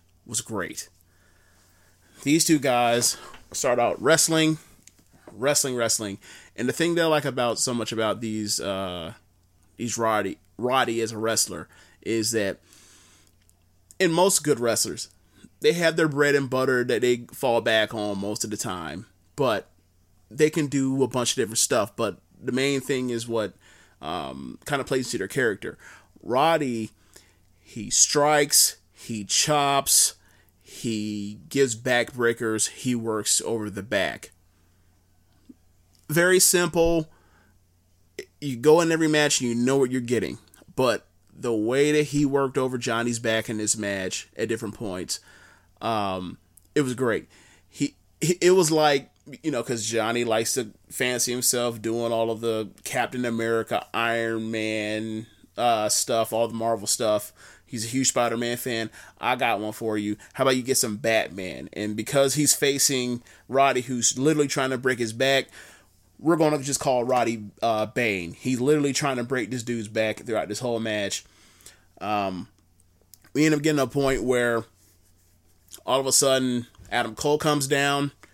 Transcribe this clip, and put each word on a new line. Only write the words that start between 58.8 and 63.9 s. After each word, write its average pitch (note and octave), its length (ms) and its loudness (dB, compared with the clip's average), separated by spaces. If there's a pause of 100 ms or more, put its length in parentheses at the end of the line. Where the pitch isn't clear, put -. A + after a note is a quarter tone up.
"I B2+ 160 0
got A#2 240 0
one G#2+ 120 -6
for G#2+ 260 -4
you. G#2 180 -2 (160)
How C3+ 120 0
about C3 120 4
you B2+ 60 -4
get B2 160 0
some A2 180 -2
Batman?" F#2+ 800 -2
And G#2+ 200 -6
because C3+ 400 2
he's D3 200 4
facing C3 680 0 (260)
Roddy, B2+ 340 4
who's B2 360 -2